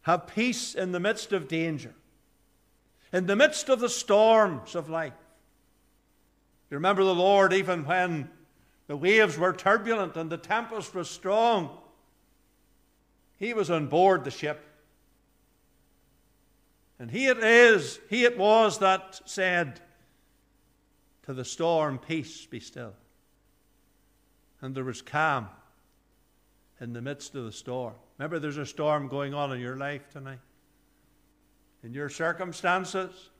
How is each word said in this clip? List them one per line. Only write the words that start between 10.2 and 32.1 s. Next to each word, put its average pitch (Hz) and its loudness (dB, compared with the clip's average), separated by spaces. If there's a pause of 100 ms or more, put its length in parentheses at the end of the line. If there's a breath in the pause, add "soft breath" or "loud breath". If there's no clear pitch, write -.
the 165 -8
tempest 220 -6
was 175 -8
strong, 208 0 (1600)
he 226 -6
was 196 -2
on 160 0
board 170 4
the 135 -8
ship. 151 -8 (2250)
And 117 -12
he 254 0
it 247 2
is, 226 6 (100)
he 240 0
it 240 2
was 214 4
that 190 0
said 175 -2 (1400)
to 139 -12
the 127 -10
storm, 156 0
"Peace, - -8
be 120 -14
still." 110 -16 (1700)
And 135 -12
there 131 -6
was 127 -10
calm 143 -2 (1300)
in 120 -12
the 120 -12
midst 143 -12
of 131 -10
the 110 -12
storm. 123 -8 (220)
Remember, 160 -6
there's 143 -6
a 147 -8
storm 147 -2
going 139 -6
on 143 -4
in 127 -8
your 123 -10
life 143 -10
tonight, 135 -18 (1400)
in 117 -14
your 143 -8
circumstances 175 -4